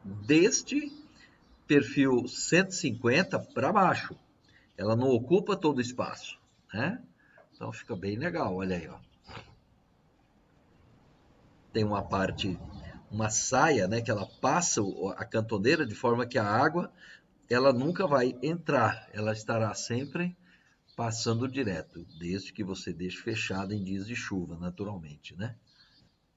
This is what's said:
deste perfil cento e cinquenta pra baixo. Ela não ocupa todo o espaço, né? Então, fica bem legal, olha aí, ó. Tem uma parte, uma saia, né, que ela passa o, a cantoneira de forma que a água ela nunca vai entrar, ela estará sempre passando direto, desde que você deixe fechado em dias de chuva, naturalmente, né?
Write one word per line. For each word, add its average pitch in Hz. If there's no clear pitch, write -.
deste 165
perfil 135
cento -
e -
cinquenta 127
pra 131
baixo. 180
Ela 107
não 127
ocupa 175
todo 151
o 123
espaço, -
né? 160
Então, 113
fica 113
bem 98
legal, 139
olha 92
aí, 82
ó. -
Tem 113
uma 104
parte, 92
uma 107
saia, 127
né, 113
que 117
ela 101
passa 143
o, 95
a -
cantoneira 113
de 107
forma 120
que 123
a 110
água 135
ela 131
nunca 165
vai 127
entrar, 139
ela 107
estará 110
sempre 143
passando 113
direto, 95
desde 90
que 107
você 92
deixe 87
fechado 101
em 104
dias 95
de 117
chuva, 87
naturalmente, 87
né? 113